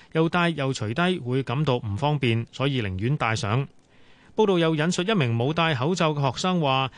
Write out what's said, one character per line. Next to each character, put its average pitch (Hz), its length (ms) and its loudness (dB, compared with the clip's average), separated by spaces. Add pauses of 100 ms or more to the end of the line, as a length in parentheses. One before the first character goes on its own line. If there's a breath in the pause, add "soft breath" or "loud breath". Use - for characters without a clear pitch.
(140 loud breath)
又 160 140 2
戴 170 220 2
又 139 240 -2
除 110 180 -4
低 175 280 0
會 127 240 -2
感 135 200 -2
到 135 120 2
唔 107 220 -4
方 147 200 0
便， 117 340 0
所 131 160 -2
以 135 140 0
寧 95 160 -4
願 120 180 -2
戴 113 200 0
上。 113 320 0 (680 soft breath)
報 220 80 4
道 196 120 4
又 160 180 2
引 151 140 0
述 180 120 -2
一 202 120 0
名 123 220 2
冇 123 160 0
戴 160 240 2
口 135 180 0
罩 165 200 2
嘅 139 180 0
學 - 60 -6
生 185 240 0
話： 135 360 0